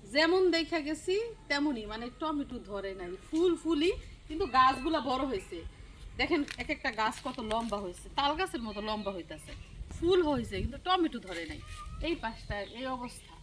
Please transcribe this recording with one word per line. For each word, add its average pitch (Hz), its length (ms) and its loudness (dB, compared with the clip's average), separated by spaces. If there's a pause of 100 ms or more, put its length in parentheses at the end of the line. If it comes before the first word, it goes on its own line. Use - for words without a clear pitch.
(120)
যেমন 330 280 6 (140)
দেখা 330 320 2
গেছি 311 280 0 (340)
তেমনই, 285 420 2
মানে 226 140 -6 (160)
টমেটো 294 360 -2 (140)
ধরে 196 280 -4
নাই, 175 120 -6 (160)
ফুল 339 240 6 (120)
ফুলি 320 280 4 (360)
কিন্তু 311 180 -2 (120)
গাছগুলা 262 420 6 (100)
বড় 262 220 2
হয়েছে। 190 260 -6 (640)
দেখেন 285 220 4 (200)
এক - 140 -6
একটা 269 140 -4 (120)
গাছ 220 140 2 (100)
কত 254 120 -4 (140)
লম্বা 226 320 0
হয়েছে, 180 240 -8 (100)
তাল 285 220 4
গাছের 359 280 -2
মতো 208 120 -6 (100)
লম্বা 214 280 -2
হইতাছে, 156 340 -10 (440)
ফুল 359 240 4 (100)
হয়েছে 226 340 0
কিন্তু 233 140 -4 (100)
টমেটো 359 400 4
ধরে 170 240 -6
নাই। - 80 -10 (480)
এই 330 160 0
পাশটা 226 320 -6 (240)
এই 262 60 -6 (100)
অবস্থা। 240 480 -12